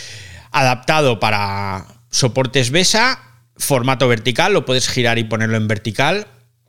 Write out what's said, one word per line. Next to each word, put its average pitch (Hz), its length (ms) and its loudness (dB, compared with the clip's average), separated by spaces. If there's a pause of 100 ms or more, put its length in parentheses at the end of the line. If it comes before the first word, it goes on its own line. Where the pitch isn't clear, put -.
(520)
Adaptado 131 680 2
para 101 680 -2 (200)
soportes 127 600 0
besa, 220 500 2 (360)
formato 131 500 0
vertical, 123 460 0
lo 175 120 0
puedes 127 240 0
girar 117 300 0
y 113 60 0
ponerlo 110 320 -2
en 110 100 0
vertical, 131 640 -2 (400)